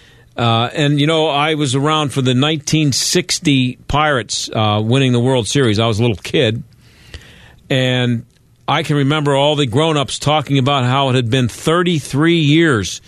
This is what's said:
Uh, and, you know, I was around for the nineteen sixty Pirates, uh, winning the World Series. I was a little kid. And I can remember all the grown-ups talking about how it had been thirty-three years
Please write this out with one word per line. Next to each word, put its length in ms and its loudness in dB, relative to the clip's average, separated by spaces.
Uh, 380 0
and, 260 0
you 80 2
know, 200 0
I 280 0
was 200 -2
around 360 0
for 100 -2
the 120 2
nineteen 580 0
sixty 840 -2
Pirates, 640 -2
uh, 300 0
winning 300 2
the 60 2
World 280 0
Series. 320 2
I 80 2
was 100 0
a 40 0
little 160 0
kid. 440 -2
And 560 0
I 160 0
can 140 -2
remember 360 0
all 220 2
the 100 0
grown-ups 540 0
talking 380 0
about 260 0
how 240 0
it 80 0
had 140 0
been 180 0
thirty-three 920 0
years 680 2